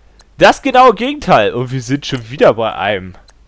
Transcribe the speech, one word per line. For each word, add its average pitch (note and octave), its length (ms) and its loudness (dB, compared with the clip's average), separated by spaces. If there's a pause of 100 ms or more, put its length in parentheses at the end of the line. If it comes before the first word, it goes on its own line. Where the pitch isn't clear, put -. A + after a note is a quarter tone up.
(360)
Das G#3+ 240 2
genaue B3+ 340 4
Gegenteil. F#3+ 600 0
Und B2 160 -6
wir C3 100 -6
sind B2+ 240 -6
schon A#2+ 240 -8
wieder D#3 240 2
bei A2 220 -4
einem F#2 400 -6 (340)